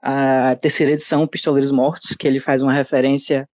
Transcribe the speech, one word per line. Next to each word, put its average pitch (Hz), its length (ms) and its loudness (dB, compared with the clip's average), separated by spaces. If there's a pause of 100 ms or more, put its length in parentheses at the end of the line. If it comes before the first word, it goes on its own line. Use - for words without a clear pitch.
a 135 540 0
terceira 147 380 0
edição, 151 340 0
Pistoleiros 139 460 -2
Mortos, 135 420 0
que - 100 -4
ele 135 140 0
faz 135 220 0
uma 135 120 0
referência 139 800 0